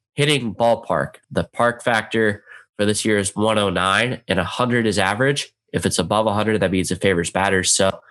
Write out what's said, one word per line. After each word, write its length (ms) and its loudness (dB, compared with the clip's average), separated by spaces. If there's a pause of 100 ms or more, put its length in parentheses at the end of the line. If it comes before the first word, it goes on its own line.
(120)
hitting 420 -2
ballpark. 640 0 (140)
The 140 -2
park 380 -2
factor 600 0 (320)
for 80 0
this 200 0
year 120 2
is 180 -2
one 240 0
oh 120 0
nine, 580 0
and 100 0
a 60 0
hundred 420 0
is 120 0
average. 560 0 (180)
If 140 -2
it's 120 0
above 280 0
a 80 2
hundred, 260 0
that 100 2
means 200 0
it 100 -4
favors 300 0
batters. 420 0
So 280 0 (100)